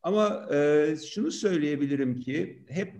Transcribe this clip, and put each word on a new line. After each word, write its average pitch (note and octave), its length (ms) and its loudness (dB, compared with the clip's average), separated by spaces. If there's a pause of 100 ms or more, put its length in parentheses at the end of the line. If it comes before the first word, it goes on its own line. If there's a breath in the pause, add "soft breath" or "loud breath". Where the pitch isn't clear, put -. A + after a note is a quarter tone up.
Ama, G#3 500 0
e, D3+ 420 4 (140)
şunu C4+ 220 -2
söyleyebilirim C#3+ 840 0
ki C#3 540 -6
hep F#3 300 -6